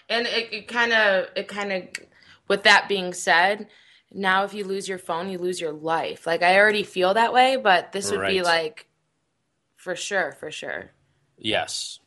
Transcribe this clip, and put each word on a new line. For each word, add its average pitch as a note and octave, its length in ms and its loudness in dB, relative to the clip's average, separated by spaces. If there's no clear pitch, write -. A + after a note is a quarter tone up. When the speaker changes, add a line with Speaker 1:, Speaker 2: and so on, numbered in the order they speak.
Speaker 1:
And A#3 200 -4
it, A3 260 -6
it G#3 160 -12
kinda, A3 680 2
it G3 140 -8
kinda, G3 400 -6
with G3 160 0
that G#3+ 240 6
being F#3 260 -4
said, G3 540 2
now G3 320 0
if G3 80 -12
you G#3 100 -8
lose F#3+ 240 -6
your F#3+ 120 -8
phone, F3 300 -6
you F#3 100 -8
lose F3+ 200 -4
your D#3 140 -6
life. D#3 520 -4
Like, E3 160 0
I F3+ 160 6
already G#3 260 4
feel F3+ 320 0
that A3+ 180 2
way, B3+ 240 4
but F#3+ 340 2
this G3+ 200 -6
would G3 140 -2
be G3 140 0
Speaker 2:
Right. F3+ 60 -2
Speaker 1:
like, E3 420 -2
for F3+ 200 -8
sure, F3 440 -4
for D3+ 100 -12
sure. F#2+ 420 -12
Speaker 2:
Yes. - 680 -4